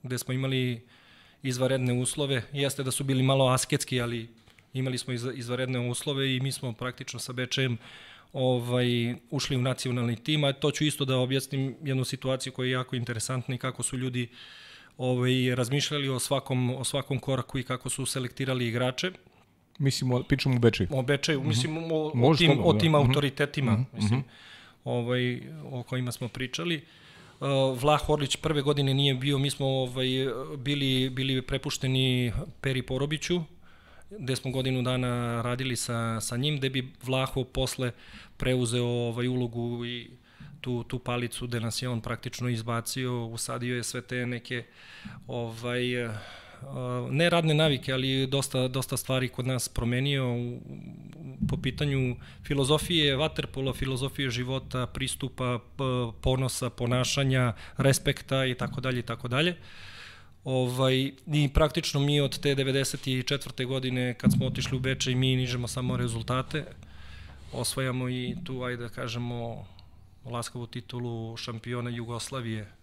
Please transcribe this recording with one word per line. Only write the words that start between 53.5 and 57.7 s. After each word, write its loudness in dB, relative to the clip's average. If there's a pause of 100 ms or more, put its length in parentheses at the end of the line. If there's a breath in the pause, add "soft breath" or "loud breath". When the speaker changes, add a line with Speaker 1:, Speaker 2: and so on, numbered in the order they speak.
Speaker 1:
filozofije -2
života, -2
pristupa, -4 (100)
p-, -6 (380)
ponosa, 2
ponašanja, 2 (240 loud breath)